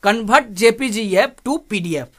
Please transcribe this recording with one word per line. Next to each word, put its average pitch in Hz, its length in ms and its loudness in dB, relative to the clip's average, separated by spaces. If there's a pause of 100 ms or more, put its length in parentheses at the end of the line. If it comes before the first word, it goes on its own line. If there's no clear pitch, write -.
convert 226 480 2
जेपीजी 226 600 0
app 233 180 2 (140)
to 277 120 -4 (140)
पीडीएफ़। 170 380 -4 (100)